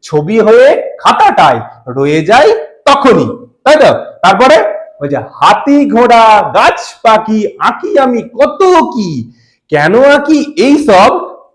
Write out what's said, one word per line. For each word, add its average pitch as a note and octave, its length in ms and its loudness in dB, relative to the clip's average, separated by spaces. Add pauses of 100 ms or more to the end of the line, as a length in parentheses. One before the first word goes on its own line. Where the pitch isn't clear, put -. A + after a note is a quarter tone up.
ছবি D#3+ 380 -4
হয়ে A#3 600 2
খাতাটায় D#3+ 600 2 (280)
রয়ে C#3+ 340 -2
যায় A#3+ 280 2 (340)
তখনই।" A3 600 -2 (180)
তাই D4+ 120 2
তো? A#3+ 160 4 (300)
তারপরে C4 540 2 (240)
ওই C#3+ 80 -8
যে C#3+ 80 -6
হাতি - 760 -2
ঘোড়া A3+ 640 2
গাছ C#4+ 260 0 (220)
পাখি A3 560 -2
আঁকি - 400 -4
আমি B3 240 -2
কত D4+ 400 -4 (180)
কি, D#3+ 520 -6 (360)
কেন D#3+ 340 0
আঁকি C#4+ 600 0
এই C#4+ 220 2
সব G#3+ 360 2 (340)